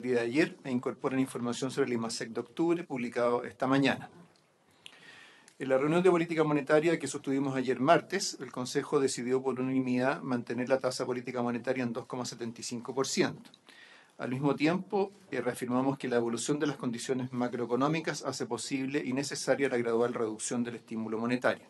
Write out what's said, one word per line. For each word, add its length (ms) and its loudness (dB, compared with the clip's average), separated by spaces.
día 120 0
de 80 4
ayer 420 0
e 80 -4
incorporan 480 -2
información 500 -2
sobre 160 0
el 60 -2
immasec 380 -4
de 100 -6
octubre, 420 0
publicado 600 0
esta 240 -4
mañana. 420 2
En 80 -6
la 100 6
reunión 240 4
de 80 8
política 320 2
monetaria 560 4
que 80 -4
sostuvimos 480 -2
ayer 240 0
martes, 640 4
el 100 -10
Consejo 480 -2
decidió 420 0
por 200 -2
unanimidad 640 0
mantener 460 -4
la 120 4
tasa 260 -2
política 360 -4
monetaria 420 -2
en 80 -2
dos 140 -8
coma 180 -6
setenta 360 -10
y 40 -10
cinco 280 -8
por 140 0
ciento. 460 -2
Al 120 -4
mismo 260 2
tiempo, 560 0
eh, 120 -2
reafirmamos 560 0
que 100 -6
la 80 2
evolución 420 0
de 80 0
las 120 -2
condiciones 560 -2
macroeconómicas 880 0
hace 240 -4
posible 580 -2
y 80 -4
necesaria 560 0
la 80 0
gradual 380 2
reducción 500 -2
del 120 -8
estímulo 420 -6
monetario. 520 0